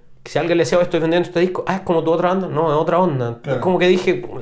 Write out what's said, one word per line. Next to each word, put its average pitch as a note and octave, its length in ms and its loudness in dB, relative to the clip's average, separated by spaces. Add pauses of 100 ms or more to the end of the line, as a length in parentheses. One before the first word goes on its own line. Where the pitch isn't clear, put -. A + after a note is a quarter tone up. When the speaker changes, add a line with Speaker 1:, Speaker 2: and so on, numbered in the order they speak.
(240)
Speaker 1:
que - 80 -16
si C#3+ 80 -2
alguien E3+ 180 0
le E3 60 4
decía, F3+ 140 2
"Oye, F3 80 4
estoy F3 160 0
vendiendo E3+ 260 2
este F3 140 -2
disco", F3+ 260 -2
"Ah, F#3+ 80 0
es F#3+ 60 -6
como E3 220 0
tu D#3+ 80 0
otra F3 180 0
banda". F#3+ 180 -2
"No, D3+ 240 0
es D3 60 2
otra E3 220 2
onda". B2+ 420 -2
Speaker 2:
Claro. C3+ 180 -4
Speaker 1:
Como F3+ 200 0
que F3+ 80 2
dije, F3+ 360 2 (180)